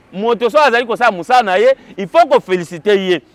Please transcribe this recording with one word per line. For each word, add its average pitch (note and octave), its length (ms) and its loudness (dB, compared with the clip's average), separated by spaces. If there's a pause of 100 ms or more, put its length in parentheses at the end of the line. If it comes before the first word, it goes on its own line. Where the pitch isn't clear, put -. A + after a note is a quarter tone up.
(120)
Moto G3+ 380 -2
so C4 80 0
azali B3+ 280 2
kosala A3+ 240 0
mosala G#3+ 320 0
na F#3 160 0
ye, B3+ 160 2 (220)
il F#3 120 -8
faut E4 180 2
ko C4 140 2
féliciter F3+ 560 -4
ye. F#3 260 -2 (120)